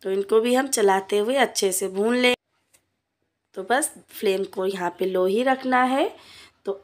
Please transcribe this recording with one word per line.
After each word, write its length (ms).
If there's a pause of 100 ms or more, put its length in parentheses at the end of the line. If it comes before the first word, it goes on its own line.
तो 80
इनको 300
भी 140
हम 140
चलाते 480
हुए 200
अच्छे 340
से 180
भून 260
लें। 180 (1200)
तो 60
बस 280 (200)
फ्लेम 340
को 200
यहाँ 340
पे 60
लो 200
ही 180
रखना 420
है। 240 (560)
तो 60 (120)